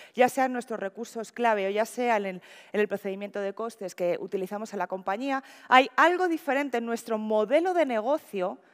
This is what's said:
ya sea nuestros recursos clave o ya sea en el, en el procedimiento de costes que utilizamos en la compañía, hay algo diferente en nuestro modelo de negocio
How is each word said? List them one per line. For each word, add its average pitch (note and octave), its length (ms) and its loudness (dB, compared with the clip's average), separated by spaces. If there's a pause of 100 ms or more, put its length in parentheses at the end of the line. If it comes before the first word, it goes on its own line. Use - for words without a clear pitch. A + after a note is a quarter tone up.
(140)
ya B3 140 6
sea C4 180 0
nuestros A#3+ 320 -6
recursos G#3+ 540 -10
clave A3 340 2
o G3 40 0
ya G#3 160 0
sea A#3+ 320 0
en G3+ 80 -2
el, F#3 160 -8 (300)
en G3+ 80 0
el G#3 60 2
procedimiento G3+ 540 -6
de G3 120 -4
costes A3 440 -10
que F3 240 0
utilizamos G3 520 -6
en G3+ 60 -6
la F3+ 80 -2
compañía, A3+ 560 -4 (260)
hay C4 280 8
algo F4 320 4
diferente C#4 500 -2
en A#3 80 -4
nuestro A3+ 320 -4
modelo A3 560 2
de E4+ 100 4
negocio A3+ 760 -2 (160)